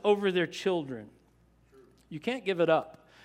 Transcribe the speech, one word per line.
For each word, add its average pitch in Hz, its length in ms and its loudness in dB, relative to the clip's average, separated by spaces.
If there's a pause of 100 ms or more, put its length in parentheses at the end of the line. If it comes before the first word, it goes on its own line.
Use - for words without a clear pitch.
over 202 260 4
their 175 160 2
children. 147 640 -4 (1000)
You 151 140 -12
can't 240 240 -6
give 185 160 0
it 165 80 4
up. - 360 0 (200)